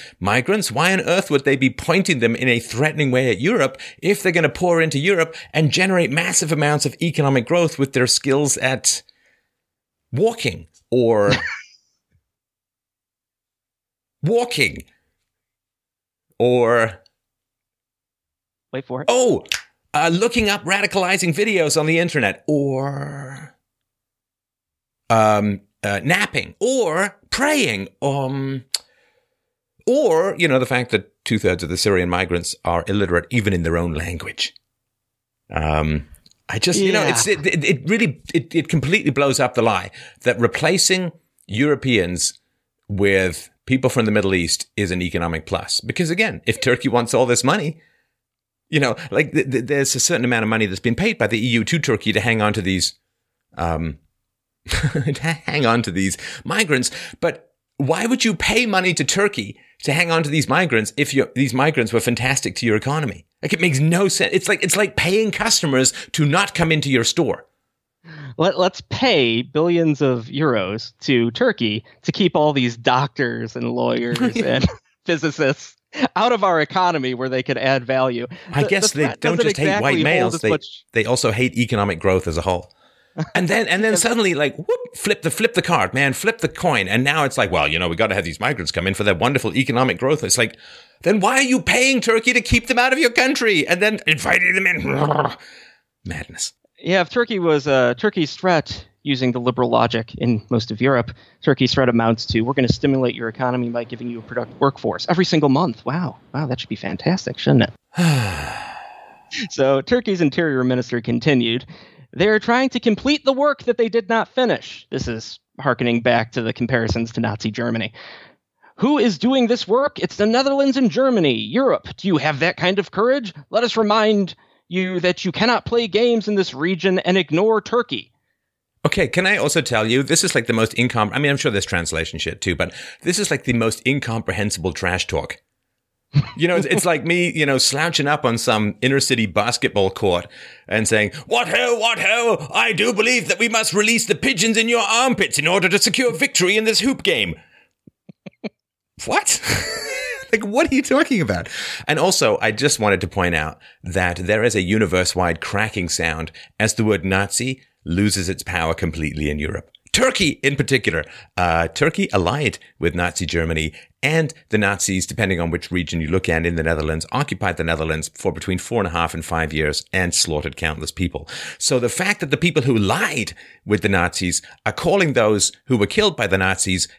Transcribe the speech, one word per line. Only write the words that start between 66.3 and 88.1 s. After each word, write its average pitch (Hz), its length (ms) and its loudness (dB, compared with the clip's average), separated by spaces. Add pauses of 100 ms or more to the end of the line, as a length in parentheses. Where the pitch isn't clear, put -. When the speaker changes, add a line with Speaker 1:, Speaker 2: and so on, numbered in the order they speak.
Speaker 1:
come 160 160 2
into 147 200 0
your 120 140 4
store. 120 420 -2 (920)
Speaker 2:
Let, 170 200 2
let's 185 240 0
pay 127 600 2
billions 160 580 2
of 123 260 0
euros 117 720 -2
to 120 320 2
Turkey 117 520 0 (180)
to - 100 -4
keep 185 240 2
all 151 160 4
these 123 240 0
doctors 120 800 -2
and 120 160 -4
lawyers 120 480 -2
Speaker 1:
<laughs> - 0 -
Speaker 2:
and 220 440 0 (400)
physicists 151 720 -2 (400)
out 226 160 2
of 208 120 0
our 175 160 2
economy 151 540 0
where 127 140 -4
they 127 140 -2
could 127 160 -2
add 131 260 0
value. 127 420 0 (260)
Speaker 1:
I 143 100 2
Speaker 2:
The, 208 60 0
Speaker 1:
guess 196 240 0
Speaker 2:
the 139 60 -6
Speaker 1:
they 151 80 2
Speaker 2:
threat - 140 -6
Speaker 1:
don't 165 160 0
Speaker 2:
doesn't 220 140 2
Speaker 1:
just 190 80 -2
hate - 220 0
white 139 140 0
Speaker 2:
exactly - 0 -
hold - 100 0
Speaker 1:
males. 139 320 2
Speaker 2:
as - 40 -6
Speaker 1:
They, 110 100 2
Speaker 2:
much - 420 -4
Speaker 1:
they 110 120 2
also 120 280 0
hate 117 260 0
economic 101 420 0
growth 92 260 2
as 80 100 -2
a 85 60 -2
whole. 87 300 -2 (440)
Speaker 2:
<laughs> 160 80 -4 (100)
Speaker 1:
And 175 140 0
then, 208 180 0
and 190 160 0
then 220 80 2
Speaker 2:
Because 190 120 2
Speaker 1:
suddenly, 226 320 2
like, 143 220 0
whoop, 233 220 -2 (160)
flip - 280 -2
the, 151 100 -2
flip - 220 0
the 175 80 2
card, 127 300 0
man, 135 200 0
flip 220 260 -2
the - 100 -2
coin. 123 380 0
And 110 160 0
now 147 220 0
it's 131 120 -2
like, 104 140 0
"Well, 78 160 2
you 78 120 0
know, 90 100 0
we 82 80 -2
gotta 104 180 0